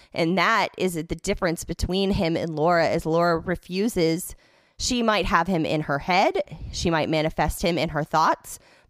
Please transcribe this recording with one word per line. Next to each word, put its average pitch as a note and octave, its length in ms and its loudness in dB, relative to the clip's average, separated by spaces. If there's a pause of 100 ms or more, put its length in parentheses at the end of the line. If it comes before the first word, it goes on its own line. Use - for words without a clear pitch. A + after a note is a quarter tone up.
(140)
And F3 240 0
that G#3 300 2 (100)
is F#3 160 -2
the D#3 100 -6
difference E3+ 600 -4
between F#3+ 480 -2
him E3+ 240 0
and D3+ 200 -4
Laura, E3 320 4
is D3 160 0
Laura E3 340 2
refuses. F3+ 960 -2 (440)
She B3 240 -2
might G#3+ 240 2
have F3 220 2
him E3 180 2
in D3+ 160 0
her C#3+ 180 -2
head. G#3+ 400 2 (320)
She - 180 -2
might D#3+ 200 0
manifest D#3+ 520 0
him E3+ 140 0
in D3+ 140 0
her D3+ 140 -2
thoughts, - 540 0 (320)